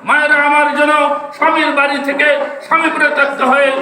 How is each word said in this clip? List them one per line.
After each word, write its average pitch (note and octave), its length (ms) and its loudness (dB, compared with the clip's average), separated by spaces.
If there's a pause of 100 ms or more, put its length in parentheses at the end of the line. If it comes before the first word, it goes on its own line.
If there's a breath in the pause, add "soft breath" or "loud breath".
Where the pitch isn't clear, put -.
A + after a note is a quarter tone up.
মায়েরা D4 320 2
আমার D4 400 2
যেন D4 160 2 (420)
স্বামীর D#4 380 0
বাড়ি C#4+ 260 0
থেকে C#4 300 -2 (340)
স্বামী D#4+ 280 0
পরিত্যক্ত C#4+ 520 -2
হয়ে C4+ 280 2 (120)